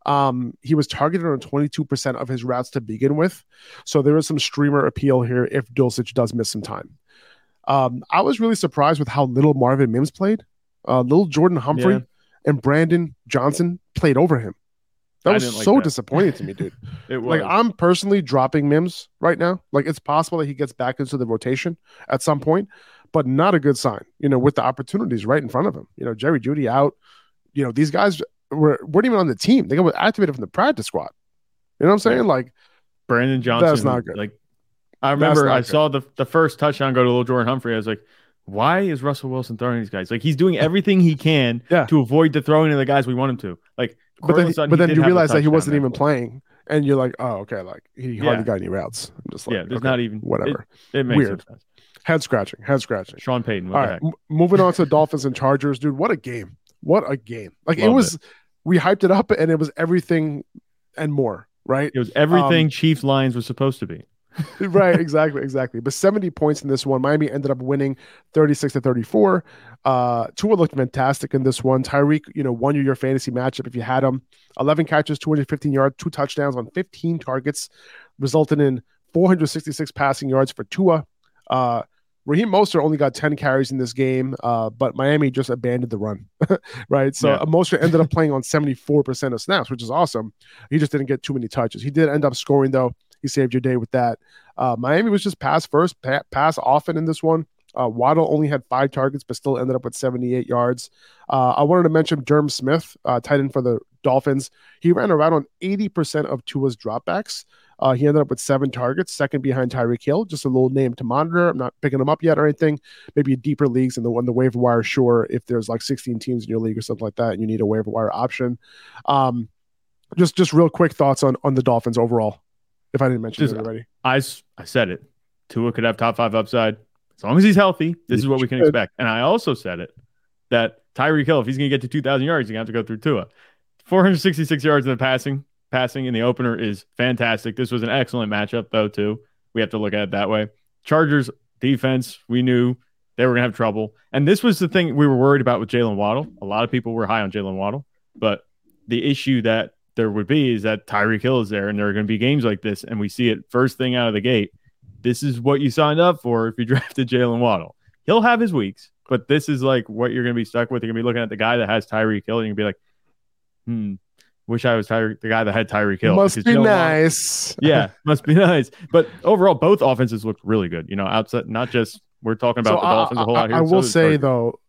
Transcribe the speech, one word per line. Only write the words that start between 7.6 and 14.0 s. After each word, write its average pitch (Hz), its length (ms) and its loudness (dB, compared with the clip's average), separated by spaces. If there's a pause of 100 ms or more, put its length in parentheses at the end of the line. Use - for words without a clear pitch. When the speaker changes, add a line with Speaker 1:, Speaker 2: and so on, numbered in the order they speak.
Speaker 1:
Um, 127 420 0
I 170 120 2
was 254 180 0
really 226 160 2
surprised 147 440 2
with 143 100 -2
how 135 160 0
little 139 280 4
Marvin 131 380 4
Mims 131 180 0
played. 202 340 -2 (440)
Uh, 127 140 2
little 151 260 4
Jordan 160 300 2
Humphrey 127 380 2
Speaker 2:
Yeah. - 40 -2 (460)
Speaker 1:
and 147 160 2
Brandon 160 520 2 (140)
Johnson 175 520 0 (160)
played 143 220 2